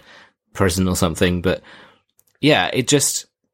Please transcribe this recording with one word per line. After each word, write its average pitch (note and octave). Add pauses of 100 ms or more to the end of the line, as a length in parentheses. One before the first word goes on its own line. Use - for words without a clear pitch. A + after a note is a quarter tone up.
(540)
prison F#2+
or F2+
something. F2+
But, - (800)
yeah, B2
it B2
just, - (260)